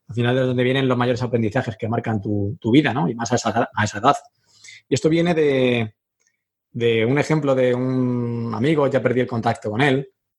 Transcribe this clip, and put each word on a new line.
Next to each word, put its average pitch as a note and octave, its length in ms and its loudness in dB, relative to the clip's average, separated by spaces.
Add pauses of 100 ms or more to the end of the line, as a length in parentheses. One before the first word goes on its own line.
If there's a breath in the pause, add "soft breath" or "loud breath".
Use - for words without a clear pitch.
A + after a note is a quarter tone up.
Al G#2 80 -12
final A#2+ 220 0
es C3 80 2
donde B2+ 180 0
vienen C3 240 2
los B2+ 100 2
mayores B2 240 0
aprendizajes A#2 540 -2
que A2 140 -8
marcan A2 320 -2
tu, G#2 400 -4
tu A2 100 0
vida, C#3 220 4
¿no? D3+ 160 -2
Y A2+ 60 -6
más - 180 -4
a - 20 0
esa, - 400 -2
a - 80 0
esa G#2 140 -4
edad. B2 180 2 (720 loud breath)
Y D3 60 -2
esto D3 160 0
viene E3+ 240 2
de, B2+ 600 2 (760)
de A#2 340 2
un C3 120 2
ejemplo C#3+ 380 0
de B2+ 180 2
un B2 800 -2
amigo, C#3+ 340 2
ya B2+ 140 0
perdí B2 200 0
el A#2+ 60 0
contacto A2+ 440 -4
con A2 100 0
él, C3+ 320 0 (260)